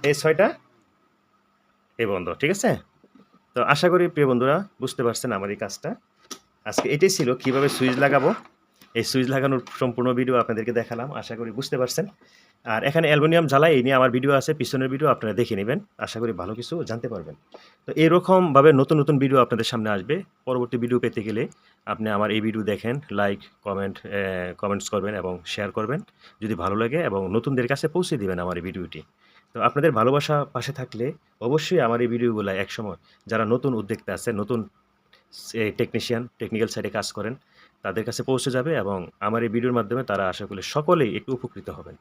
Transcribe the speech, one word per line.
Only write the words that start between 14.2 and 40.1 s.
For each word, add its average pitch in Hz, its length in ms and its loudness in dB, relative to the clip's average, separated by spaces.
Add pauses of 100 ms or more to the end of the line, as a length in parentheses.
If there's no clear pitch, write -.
আছে, 160 100 -4 (100)
পিছনের 131 320 -2
ভিডিও 143 220 0
আপনারা 110 260 -4
দেখে 113 200 0
নেবেন, 120 180 -2 (280)
আশা - 160 -10
করি 117 180 -2
ভালো 90 200 -6
কিছু 120 140 -8 (160)
জানতে 120 220 -6
পারবেন। 80 220 -10 (520)
তো - 40 -10 (140)
এরকমভাবে 165 680 6 (100)
নতুন 147 200 4
নতুন 143 220 2
ভিডিও 135 220 4
আপনাদের 113 280 -2
সামনে 110 240 -2
আসবে। 98 180 -2 (320)
পরবর্তী 127 360 -2
ভিডিও 120 220 0
পেতে 117 220 -2
গেলে 110 160 -2 (440)
আপনি 104 200 -4 (100)
আমার 107 200 2
এই 110 100 2
ভিডিও 110 160 -2 (100)
দেখেন, 113 220 -4 (240)
লাইক, 101 200 0 (280)
কমেন্ট, 98 300 -4 (220)
এ, - 20 -2 (400)
কমেন্টস 101 320 -2
করবেন 104 280 -2
এবং 92 120 -4 (200)
শেয়ার 101 240 -4
করবেন 113 240 -4 (420)
যদি 107 200 -4
ভালো 95 200 -2
লাগে, 120 160 0 (100)
এবং 98 120 -2 (160)
নতুনদের 123 360 0
কাছে 139 220 -2
পৌঁছে 180 280 -2
দিবেন 92 220 -2
আমার 90 160 -4
এই 82 80 -10
ভিডিওটি। 90 320 -10 (540)
তো 117 40 -8 (100)
আপনাদের 147 300 2
ভালোবাসা 143 380 2 (180)
পাশে 127 260 -6
থাকলে 120 260 -6 (400)
অবশ্যই 156 400 2
আমার 117 180 2
এই 117 100 0
ভিডিওগুলো 113 360 0 (140)
একসময় 98 340 -10 (280)
যারা 110 260 0
নতুন 127 280 0
উদ্যোক্তা 104 380 -6
আছে, - 120 -4 (100)
নতুন 113 180 -4 (880)
সে 113 160 -4 (160)
টেকনিশিয়ান, 117 440 -2 (180)
টেকনিক্যাল 110 340 -2
সাইডে 104 220 -6
কাজ 101 100 -4 (100)
করেন, 107 180 -6 (500)
তাদের 104 240 -4
কাছে 120 200 -8
পৌঁছে 131 280 0
যাবে, 135 160 -2 (100)
এবং 98 160 -2 (280)
আমার 113 200 0
এই 107 80 -2
ভিডিওর 123 240 0
মাধ্যমে 117 320 -2